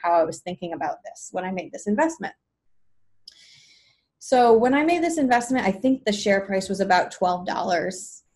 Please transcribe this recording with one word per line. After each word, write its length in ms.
how 100
I 120
was 160
thinking 340
about 300
this 260
when 140
I 80
made 200
this 140
investment. 480
So 340
when 220
I 100
made 180
this 160
investment, 480
I 40
think 340
the 80
share 280
price 280
was 120
about 320
twelve 340
dollars. 800